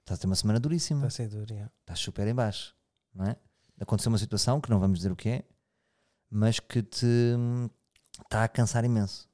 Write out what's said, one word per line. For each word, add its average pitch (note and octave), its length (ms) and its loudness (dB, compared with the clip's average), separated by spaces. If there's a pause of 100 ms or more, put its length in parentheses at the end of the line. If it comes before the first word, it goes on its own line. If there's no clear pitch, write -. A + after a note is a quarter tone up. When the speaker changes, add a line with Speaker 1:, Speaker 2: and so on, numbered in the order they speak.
Speaker 1:
Estás - 180 -10
a - 20 -10
ter - 60 -4
uma F#2+ 100 0
semana A2 220 2
duríssima. D3 480 -2
Speaker 2:
Está A#2 180 -6
a A2 40 -8
ser - 0 -
duro, G#2+ 260 -10
já. G#2 160 -10 (100)
Speaker 1:
Estás - 200 -10
super G2 260 -4
em A2+ 80 0
baixo, A2+ 400 -4 (400)
não F#2+ 120 -4
é? A2+ 100 -2 (440)
Aconteceu - 300 0
uma A2 80 2
situação G#2+ 420 0
que A#2 100 -6
não G#2+ 80 4
vamos F#2+ 200 4
dizer F#2 120 0
o F2+ 60 -4
que - 120 -4
é, A#2+ 160 -4 (880)
mas G#2+ 300 2
que - 220 -2
te, - 240 -2
hum, A#2+ 640 2 (600)
tá A2 160 2
a A2 40 0
cansar A#2 360 2
imenso. A2 500 0